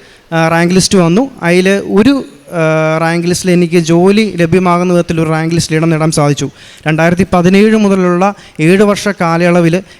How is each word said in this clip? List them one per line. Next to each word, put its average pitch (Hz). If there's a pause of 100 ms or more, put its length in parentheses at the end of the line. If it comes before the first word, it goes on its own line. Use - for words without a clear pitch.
(320)
ആ, 165
റാങ്ക് 170
ലിസ്റ്റ് 190
വന്നു. 185 (120)
അതിൽ 180
ഒരു, 202 (240)
ആ, 160
റാങ്ക് 165
ലിസ്റ്റിൽ 180
എനിക്ക് 175
ജോലി 180
ലഭ്യമാകുന്ന 175
വിധത്തിൽ 170
ഒരു 160
റാങ്ക് 160
ലിസ്റ്റിൽ 165
ഇടം 160
നേടാൻ 156
സാധിച്ചു. 143 (360)
രണ്ടായിരത്തി 160
പതിനേഴ് 196
മുതലുള്ള 190 (260)
ഏഴ് 180
വർഷ 202
കാലയളവിൽ 175 (180)